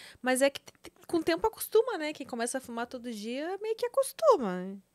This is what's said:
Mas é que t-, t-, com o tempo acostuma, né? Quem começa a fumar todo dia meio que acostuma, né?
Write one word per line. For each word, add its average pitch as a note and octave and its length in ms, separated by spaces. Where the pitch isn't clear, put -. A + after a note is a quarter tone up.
Mas B3+ 220
é C#4 60
que - 120
t-, - 120
t-, - 80
com E4+ 100
o D#4+ 60
tempo F4 240
acostuma, A4+ 500
né? D4+ 160
Quem C#4+ 140
começa A#3+ 320
a - 20
fumar A#3 240
todo A#3+ 260
dia B3+ 520
meio A4 120
que A#4+ 120
acostuma, G#4+ 760
né? G3 160